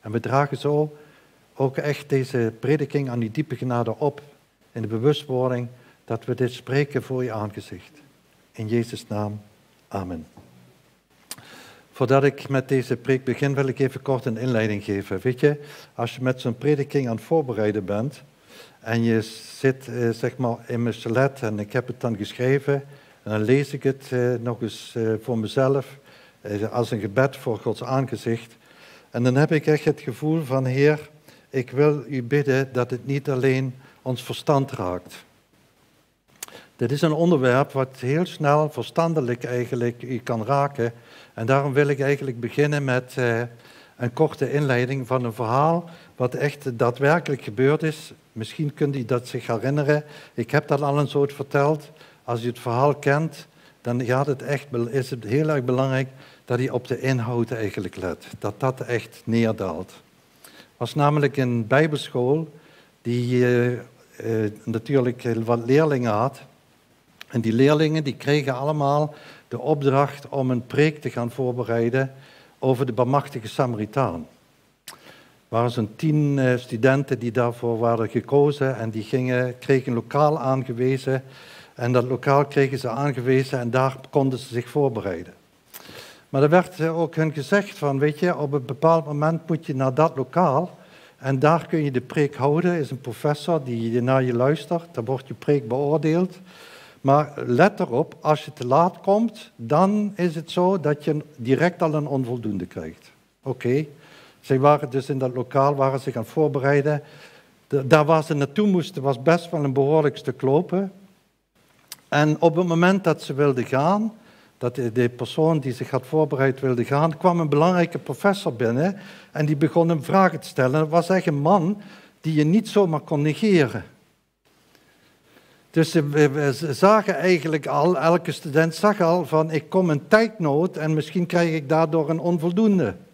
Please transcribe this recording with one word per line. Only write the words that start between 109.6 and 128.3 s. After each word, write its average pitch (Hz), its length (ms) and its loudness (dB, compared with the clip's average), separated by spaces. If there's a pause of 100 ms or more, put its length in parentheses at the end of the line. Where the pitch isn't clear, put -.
een 135 80 0
behoorlijk 143 440 4
stuk - 260 -8
lopen. 180 500 0 (1160)
En 147 320 2
op 160 160 4
het 180 100 2
moment 180 380 4
dat 160 180 0
ze 143 120 -8
wilden 131 300 2
gaan, 185 480 0 (460)
dat 123 160 -4
de, 120 180 -4
de 120 160 2
persoon 156 500 0
die 131 140 -4
zich 120 180 -8
had 131 160 -4
voorbereid 135 540 0
wilde 123 240 0
gaan, 151 320 0
kwam 175 240 2
een 156 80 0
belangrijke 170 500 2
professor 185 560 -2
binnen 123 420 0 (360)
en 151 140 0
die 147 100 0
begon 165 320 2
hem 160 140 0
vragen 185 380 2
te - 80 -18
stellen. 131 320 2
Het 156 80 0
was 170 200 2
echt 190 180 2
een 147 140 0
man 185 400 2 (400)
die 160 140 -2
je 151 100 4
niet 208 240 2
zomaar 170 320 2
kon 147 220 -2
negeren. 151 640 2 (1900)
Dus 165 200 2
ze, 147 180 2
we, 147 200 4
we, 143 260 0
ze 143 200 -4
zagen 196 420 4
eigenlijk 160 500 0
al, 147 320 2
elke 165 340 2